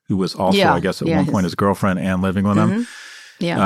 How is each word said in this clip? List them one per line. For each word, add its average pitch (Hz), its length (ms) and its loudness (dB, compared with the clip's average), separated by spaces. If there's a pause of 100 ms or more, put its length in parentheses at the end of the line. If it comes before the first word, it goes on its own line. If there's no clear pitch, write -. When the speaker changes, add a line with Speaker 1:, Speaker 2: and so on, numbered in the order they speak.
Speaker 1:
who 104 80 0
was 95 180 -2
also, 190 220 2
Speaker 2:
Yeah, 175 180 4
Speaker 1:
I 175 60 0
guess, 175 220 -2
at - 60 -2
Speaker 2:
yeah, 165 80 2
Speaker 1:
one 185 100 2
Speaker 2:
his 151 60 -2
Speaker 1:
point 98 120 2
his 85 100 -2
girlfriend 98 440 0
and 92 240 -2
living 95 240 0
with 101 100 2
him. 107 140 4
Speaker 2:
Mm-hmm. - 720 -8
Yeah. 170 220 -2